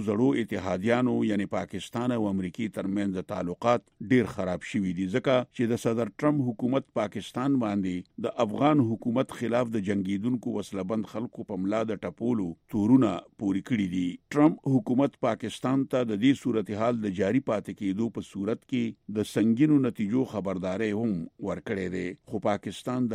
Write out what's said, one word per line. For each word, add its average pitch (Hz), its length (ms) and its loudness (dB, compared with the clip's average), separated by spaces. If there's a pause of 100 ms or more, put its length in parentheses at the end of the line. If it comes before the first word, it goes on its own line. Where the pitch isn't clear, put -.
زړو 117 240 4 (140)
اتحادیانو 110 720 0 (100)
یعنی 101 240 0
پاکستان 113 640 -4
او 110 160 0
امریکې 95 420 -4
ترمنځ 98 460 -2
د 87 100 -10
تعلقات 98 560 0 (240)
ډیر 120 240 4
خراب 90 380 -4
شوي 95 260 0
دي، 95 160 -2
ځکه 131 220 2 (200)
چې 117 140 0
د 117 140 0
صدر 113 360 0
ټرمپ 147 300 2
حکومت 123 400 -2 (100)
پاکستان 120 640 -2
باندې 101 640 -2
د - 180 -4
افغان 127 460 4
حکومت 120 480 -2
خلاف 117 380 0
د 107 120 0
جنگیدونکو 101 720 -2
وسلهبند 101 560 -4
خلکو 110 380 -8
په 92 120 -4
ملا 104 160 0 (120)
د 101 120 -4
ټپولو 110 420 -2 (280)
تورونه 113 400 6 (300)
پوري 95 260 2
کړي 104 260 0
دي. 90 140 0 (260)
ټرمپ 151 400 4
حکومت 127 420 2 (100)
پاکستان 127 640 -2
ته 127 180 2
د 101 120 -2
دې 135 200 6
صورتحال 110 640 0
د 98 160 0
جاري 110 280 2
پاتې 104 320 -4
کېدو 101 360 0
په 101 120 -10
صورت 104 400 -4
کې 117 480 -4
د 107 160 0
سنگینو 120 540 4
نتیجو 113 480 0
خبرداری 95 560 -2
هم 107 260 -2 (320)
ورکړی 92 380 -4 (100)
دی، 87 100 -4 (220)
خو 104 180 -6
پاکستان 113 680 -2